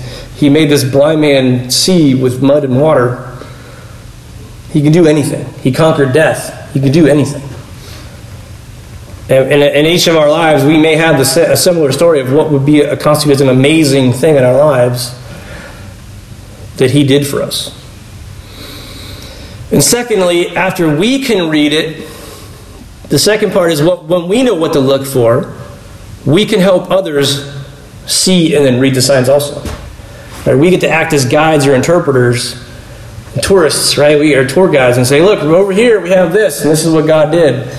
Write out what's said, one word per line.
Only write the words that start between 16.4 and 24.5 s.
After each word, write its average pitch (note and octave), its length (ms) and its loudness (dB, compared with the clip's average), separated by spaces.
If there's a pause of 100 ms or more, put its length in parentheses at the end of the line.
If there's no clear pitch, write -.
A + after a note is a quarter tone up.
that B2+ 140 2
he D3 120 2
did C#3 240 2
for A2 140 -4
us. - 400 -8 (1900)
And F#3 100 2
secondly, F#3+ 720 0
after F3 400 -2
we B3+ 280 0
can F#3 260 0
read D3+ 240 0
it, D#3 340 -6 (1040)
the D3+ 80 2
second G#3 360 0
part E3+ 180 2
is D3 100 -2
what, F3 240 0
when E3+ 220 -2
we A3+ 160 0
know A#3+ 100 2